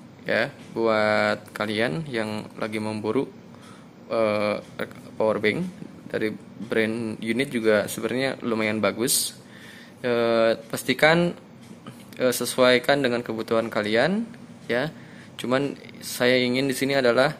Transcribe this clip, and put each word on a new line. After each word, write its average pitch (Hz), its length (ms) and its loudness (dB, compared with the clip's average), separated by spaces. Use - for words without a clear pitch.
ya 107 240 0
buat 107 800 0
kalian 113 560 -2
yang 110 320 -4
lagi 110 240 -6
memburu, 107 480 -4
eh, 104 480 0
power 107 240 2
bank 107 200 2
dari 107 240 -2
brand 110 880 -4
unit 113 240 -2
juga 110 400 2
sebenarnya 117 560 -4
lumayan 110 400 0
bagus. - 560 0
Eh, 117 640 2
pastikan, 160 640 4
eh, 127 160 4
sesuaikan 127 640 4
dengan 120 240 0
kebutuhan 113 480 -2
kalian 117 560 2
ya. 127 240 -2
Cuman 131 400 -2
saya 123 320 2
ingin 127 320 2
di 127 80 -2
sini 139 240 0
adalah, 127 400 4